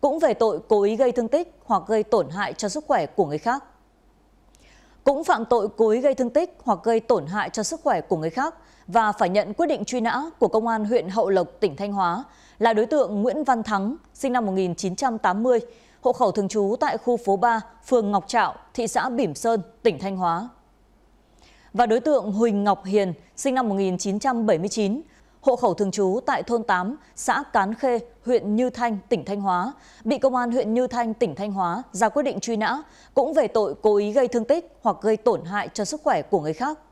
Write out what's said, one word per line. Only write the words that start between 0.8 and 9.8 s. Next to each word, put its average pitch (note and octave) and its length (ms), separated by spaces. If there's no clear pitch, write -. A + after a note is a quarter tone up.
ý G#3+ 140
gây B3 160
thương A#3+ 160
tích E4+ 260
hoặc G3 220
gây G#3+ 160
tổn G#3 280
hại F3+ 220
cho G3+ 160
sức D4+ 180
khỏe B3+ 200
của F#3 200
người D3 120
khác. B3+ 260
Cũng C#4+ 200
phạm A#3 200
tội A3 320
cố A3+ 120
ý A3 120
gây C4+ 140
thương A#3+ 160
tích E4+ 340
hoặc G#3 180
gây A3+ 180
tổn G3+ 260
hại F#3 240
cho A3 120
sức D#4 220
khỏe G#3+ 160
của F3+ 160
người D#3+ 140
khác B3+ 240
và G#3+ 260
phải G3+ 160
nhận G3 260
quyết E4+ 120
định A#3+ 180